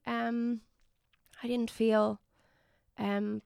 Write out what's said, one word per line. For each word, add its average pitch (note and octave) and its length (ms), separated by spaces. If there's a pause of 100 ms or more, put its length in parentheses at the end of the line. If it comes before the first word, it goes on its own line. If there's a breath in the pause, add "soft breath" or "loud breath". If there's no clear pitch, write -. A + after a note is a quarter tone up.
um, A#3 540 (840)
I A#3+ 40
didn't A#3+ 240
feel, G#3+ 480 (800)
um, G#3 480